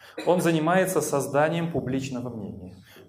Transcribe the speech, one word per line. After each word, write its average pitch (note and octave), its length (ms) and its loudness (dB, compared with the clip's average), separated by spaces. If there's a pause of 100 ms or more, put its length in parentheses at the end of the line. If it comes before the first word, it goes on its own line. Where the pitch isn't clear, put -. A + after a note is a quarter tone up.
(280)
Он F3 120 4
занимается E3 600 2
созданием D3+ 720 0
публичного B2+ 580 -4
мнения. F#2+ 460 -10 (320)